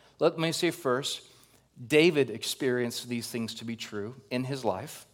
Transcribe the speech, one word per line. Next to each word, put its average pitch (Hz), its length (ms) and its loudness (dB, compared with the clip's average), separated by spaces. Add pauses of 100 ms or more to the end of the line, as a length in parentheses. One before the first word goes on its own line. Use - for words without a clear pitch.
(180)
let 165 180 4
me 165 140 0
say 160 220 0
first, 135 500 -2 (640)
David 151 420 6
experienced 120 800 -2
these 120 200 -4
things 113 260 -6
to - 100 -12
be 113 120 -6
true 110 400 -8 (160)
in 127 100 0
his 127 220 -6
life. 104 500 -2